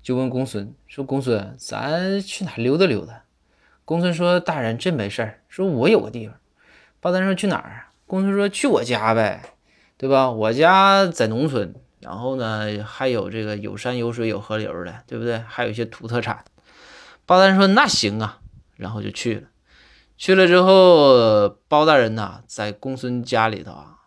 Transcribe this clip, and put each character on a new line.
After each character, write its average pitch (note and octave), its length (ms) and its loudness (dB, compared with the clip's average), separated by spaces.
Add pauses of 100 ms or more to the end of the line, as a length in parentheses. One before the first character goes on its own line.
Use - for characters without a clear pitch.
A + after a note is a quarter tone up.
就 B2+ 160 -6
问 C3 140 -4
公 B2+ 160 -4
孙 G#2+ 280 -10 (120)
说 - 180 -12
：“公 C3+ 160 -4
孙， G#2+ 380 -4
咱 E3 640 -6
去 G3 240 -10
哪 B2 100 -10
溜 B2+ 220 0
达 F#3+ 80 2
溜 A#2 180 -2
达？” - 220 -20 (580)
公 E3+ 160 -2
孙 F3 140 -2
说 F3 260 2
：“大 D#3+ 220 -4
人， A2+ 160 -4
真 F3 160 -2
没 G#2 160 -4
事 - 100 -10
儿。” A2 300 -8
说 F#3+ 180 -6
：“我 C#3+ 220 0
有 G#3 100 4
个 A2 100 -10
地 A2+ 160 -14
方。” A2 80 -18 (640)
包 F3+ 140 -2
大 F#3 60 0
人 F#3+ 100 0
说 F#3+ 80 0
：“去 G3+ 120 -2
哪 D3 80 -2
儿 - 140 -10
啊？” - 220 -20 (160)
公 F#3+ 140 -4
孙 G3 100 0
说 G3+ 160 0
：“去 - 180 -4
我 A3 160 2
家 A2+ 300 0
呗， A2 440 -2 (420)
对 C3+ 100 -6
吧？ C3 220 2
我 A2 200 -2
家 F#3+ 560 4
在 B2+ 200 -2
农 A#2 200 -2
村， A2+ 280 -6 (240)
然 F2 200 -16
后 C3 180 -6
呢， G#2+ 460 -6
还 C3 260 -6
有 G#2+ 200 -4
这 G#2+ 160 -8
个 G#2 140 -6
有 G2+ 180 -10
山 B2 220 -6
有 A#2 120 -4
水 A#2 180 -6
有 G#2 120 -6
河 G#2+ 160 -8
流 G#2+ 160 -6 (100)
的， F2 240 -14
对 A#2+ 120 -12
不 A2+ 80 -8
对？ A#2 140 -4
还 A#2 240 -8
有 A2+ 60 -6
一 G#2+ 40 -10
些 A#2 100 -6
土 A2+ 240 -16
特 A#2 140 -4
产。” - 200 -8 (840)
包 F#3 120 6
大 F#3+ 80 8
人 F#3+ 100 4
说 G3 100 6 (100)
：“那 C#4+ 100 4
行 G#2+ 340 -2
啊。” G#2+ 200 -8 (360)
然 F#2+ 140 -12
后 G#2+ 120 -10
就 G2+ 80 -8
去 A2+ 240 -6
了。 G2+ 140 -14 (680)
去 - 180 0
了 F#3+ 120 6
之 F3+ 160 6
后， C#3 840 8 (220)
包 D3+ 160 4
大 D3+ 140 6
人 A2+ 160 2
呐， G#2 320 -8
在 G#2+ 260 -8
公 C3 240 -10
孙 B2 260 -6
家 A2+ 260 0
里 G#2+ 140 -8
头 - 100 -18
啊 - 340 -20